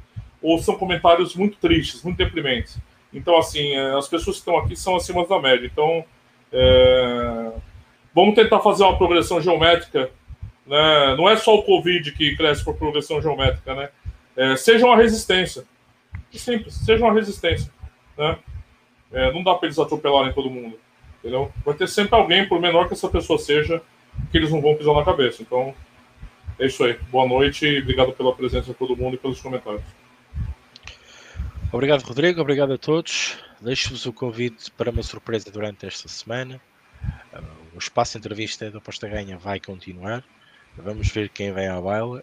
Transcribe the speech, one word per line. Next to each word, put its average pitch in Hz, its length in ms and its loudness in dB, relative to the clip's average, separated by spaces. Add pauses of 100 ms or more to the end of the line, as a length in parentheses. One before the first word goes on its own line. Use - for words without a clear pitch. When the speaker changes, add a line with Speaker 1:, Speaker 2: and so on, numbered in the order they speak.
(400)
Speaker 1:
ou 165 200 2
são 196 160 0
comentários 180 600 2
muito 208 220 -2
tristes, - 460 0
muito 175 140 -6
deprimentes. 143 600 -4 (340)
Então, 151 260 2
assim, 147 340 0
é, 135 260 -2
as 139 100 -4
pessoas 170 280 -4
que - 60 -16
estão 170 160 0
aqui 170 180 -2
são 185 200 -2
acima 175 300 -2
da 185 140 0
média. 127 260 2
Então, 160 400 -2 (460)
é... 127 1000 4 (640)
vamos 202 220 6
tentar 220 240 6
fazer 196 240 4
uma 185 120 4
progressão 175 460 2
geométrica, 165 720 2 (560)
né? 147 480 4
Não 165 120 4
é 220 100 6
só 214 180 4
o 208 80 4
covid 170 480 0
que 147 240 -2
cresce 151 280 0
por 147 120 -6
progressão 151 440 -4
geométrica, 135 540 -2
né? 139 160 -10 (460)
É, 131 200 2
seja 226 300 6
uma 240 100 8
resistência. 214 680 2 (680)
É 226 60 -18
simples, 233 380 -6
seja 226 280 2
uma 214 100 4
resistência, 196 580 -2 (440)
né? 156 220 -2 (760)
É... 131 220 0
não 180 100 -6
dá 180 120 4
pra 160 120 -4
eles 151 120 -6
atropelarem 143 540 2
todo 131 180 -4
mundo, 117 280 -12 (400)
entendeu? 127 320 -6 (140)
Vai 147 80 -2
ter 185 140 -2
sempre 202 280 0
alguém, 190 320 4
por 170 140 0
menor 175 260 2
que 196 60 -6
essa 185 160 -4
pessoa 160 300 0
seja, 151 420 0 (500)
que 170 60 2
eles 156 140 0
não 156 100 0
vão 151 140 4
pisar 151 180 2
na 147 120 2
cabeça. 139 360 0
Então, 131 320 -4 (880)
é 131 60 -2
isso 131 180 -2
aí. 120 140 0 (120)
Boa 127 180 2
noite 139 380 0
e 143 160 0
obrigado 127 320 0
pela 127 220 -2
presença 123 320 -4
de 123 60 -10
todo 127 220 -4
mundo 127 200 -6
e - 20 -8
pelos 127 240 -8
comentários. 117 420 -10 (1900)
Speaker 2:
Obrigado, 135 320 0
Rodrigo. 160 380 0
Obrigado 139 320 0
a 123 40 -6
todos. - 600 -4 (240)
Deixo-vos 123 440 -6
o 123 80 -10
convite 120 580 -8
para 117 200 -6
uma 117 100 -4
surpresa 110 480 -8
durante 104 360 -10
esta - 220 -14
semana. 127 540 -10 (720)
Ah, 82 80 -18 (320)
o 87 40 -20
espaço - 400 -6
entrevista 107 520 -12
do 104 80 -18
Aposta 104 300 -16
Ganha 98 300 -10
vai 95 220 -10
continuar. 95 640 -14 (540)
Vamos 107 300 -6
ver 104 220 -4
quem 101 240 -8
vem 95 140 -4
à 92 120 -6
baila. 110 440 -6